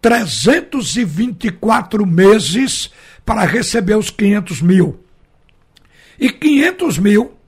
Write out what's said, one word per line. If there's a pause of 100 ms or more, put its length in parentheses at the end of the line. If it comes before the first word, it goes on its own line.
trezentos
e
vinte
e
quatro
meses (340)
para
receber
os
quinhentos
mil. (1200)
E
quinhentos
mil (120)